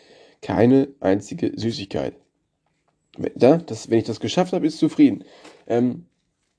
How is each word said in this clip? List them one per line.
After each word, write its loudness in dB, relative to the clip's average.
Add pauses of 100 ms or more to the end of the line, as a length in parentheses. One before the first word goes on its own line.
(400)
keine 2
einzige -2
Süßigkeit. -6 (1200)
Da, 4
das, -10
wenn 4
ich 0
das -8
geschafft -2
habe, -2
ist -4
zufrieden. 2 (420)
Ähm, -2 (520)